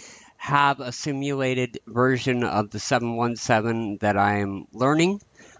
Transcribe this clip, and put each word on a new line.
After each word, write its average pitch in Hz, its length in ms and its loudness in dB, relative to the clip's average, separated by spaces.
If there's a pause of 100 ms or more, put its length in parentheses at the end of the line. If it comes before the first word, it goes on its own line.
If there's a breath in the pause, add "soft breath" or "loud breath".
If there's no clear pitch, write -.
(380 loud breath)
have 139 420 2
a 127 120 -8
simulated 135 960 -2
version 123 580 2
of 104 260 0
the 104 100 -8
seven 117 360 0
one 117 200 -2
seven 113 600 0
that 104 180 2
I 101 220 2
am 98 340 -4
learning. 156 480 2 (400 loud breath)